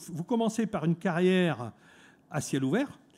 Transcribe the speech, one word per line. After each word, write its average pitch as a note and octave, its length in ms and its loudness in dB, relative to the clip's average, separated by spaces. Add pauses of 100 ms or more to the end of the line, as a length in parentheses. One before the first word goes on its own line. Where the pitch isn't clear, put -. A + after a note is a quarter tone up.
(120)
vous E3+ 120 -6
commencez A3+ 420 0
par G3 180 -4
une E3 120 4
carrière F3 760 2 (580)
à D3+ 100 -2
ciel C3+ 220 0
ouvert G3 360 0 (180)